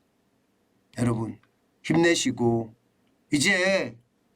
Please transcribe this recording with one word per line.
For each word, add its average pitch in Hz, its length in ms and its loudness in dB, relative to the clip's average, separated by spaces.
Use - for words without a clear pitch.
여러분, 113 420 -2
힘내시고 123 880 0
이제, 180 640 0